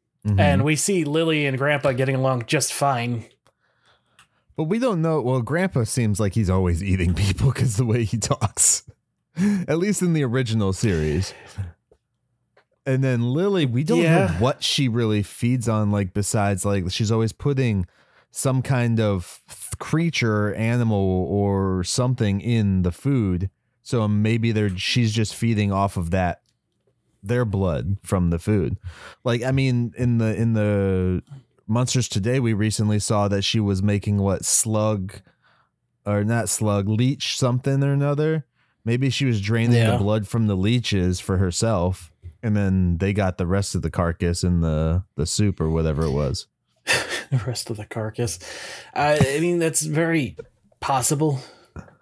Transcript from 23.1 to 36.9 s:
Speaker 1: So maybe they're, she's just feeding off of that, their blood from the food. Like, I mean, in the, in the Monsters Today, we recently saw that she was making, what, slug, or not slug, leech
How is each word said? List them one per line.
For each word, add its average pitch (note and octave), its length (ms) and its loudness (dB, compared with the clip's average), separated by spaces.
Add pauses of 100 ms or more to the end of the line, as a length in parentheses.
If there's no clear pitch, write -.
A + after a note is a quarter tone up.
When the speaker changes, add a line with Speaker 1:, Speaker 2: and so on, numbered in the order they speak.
Speaker 1:
So A2+ 260 -2
maybe A2 440 2
they're, G#2 260 0
she's A2+ 340 0
just A2 240 0
feeding G#2+ 360 0
off G2 260 0
of E2+ 140 -2
that, F2+ 300 0 (840)
their B2 200 0
blood F#2+ 600 -2
from F2+ 260 0
the E2 100 0
food. G2+ 380 0 (460)
Like, A#2+ 200 -2
I C3 80 -2
mean, B2+ 460 0
in A#2+ 220 2
the, A2 160 0
in A2+ 180 0
the F#2+ 680 0 (440)
Monsters A#2+ 400 0
Today, A#2+ 320 0
we A#2 140 2
recently G#2+ 460 0
saw G2+ 300 0
that G2+ 140 0
she - 160 0
was G2+ 220 0
making, G#2 380 0
what, G2 260 0
slug, G#2+ 760 -2 (840)
or G#2 180 0
not A2+ 260 -2
slug, G2+ 380 0
leech B2 500 -2